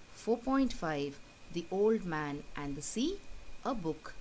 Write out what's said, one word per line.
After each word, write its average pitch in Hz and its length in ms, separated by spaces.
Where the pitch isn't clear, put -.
four - 260
point 262 360
five, 143 460
The 170 180
Old 202 340
Man 151 380
and 143 200
the 147 60
Sea, 320 380
a 254 100
book 160 460